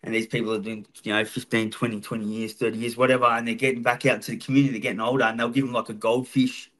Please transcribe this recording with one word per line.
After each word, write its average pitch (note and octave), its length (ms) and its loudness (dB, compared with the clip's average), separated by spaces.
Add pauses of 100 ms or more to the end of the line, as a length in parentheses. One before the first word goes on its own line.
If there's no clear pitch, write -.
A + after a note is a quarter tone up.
And A2+ 120 -6
these A2 140 0
people A2+ 260 -2
are G#2+ 60 -2
doing, G#2+ 260 -10 (160)
you G#2+ 100 -4
know, G#2+ 120 2
fifteen, A2 480 -2
twenty, A2 280 -4
twenty A2 260 -6
years, G#2+ 280 -4
thirty A2+ 240 -2
years, A#2 180 -4
whatever, B2+ 300 4
and A#2 220 2
they're A2+ 80 0
getting B2 260 0
back B2 240 2
out A#2+ 100 4
into - 160 -10
the G#2+ 40 -6
community, C3+ 360 2
they're A2 80 -6
getting G#2+ 200 -4
older, B2 240 2
and A2+ 160 0
they'll A#2 80 2
give C3+ 160 2
'em, B2 80 -4
like, A2+ 160 -2
a A2+ 60 -8
goldfish, B2+ 840 0